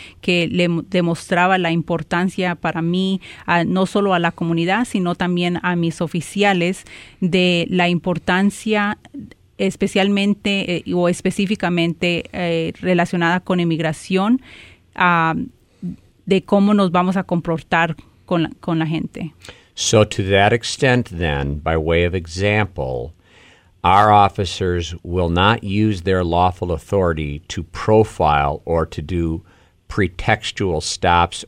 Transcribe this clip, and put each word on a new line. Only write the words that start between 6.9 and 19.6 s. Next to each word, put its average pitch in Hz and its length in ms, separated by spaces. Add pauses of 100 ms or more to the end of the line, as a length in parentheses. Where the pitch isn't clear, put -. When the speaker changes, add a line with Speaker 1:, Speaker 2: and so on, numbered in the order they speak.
Speaker 1:
de 180 480
la 180 180
importancia 190 1120 (600)
especialmente, 196 1300
eh, 175 40
o 175 140
específicamente, 175 1300
eh, 170 480
relacionada 175 580
con 180 220
inmigración, 170 800 (540)
ah, 165 400 (880)
de 185 180
cómo 202 300
nos 196 180
vamos 180 240
a 190 80
comportar 165 720 (300)
con 170 180
la, 151 60 (100)
con 165 200
la 160 80
gente. 160 460 (420)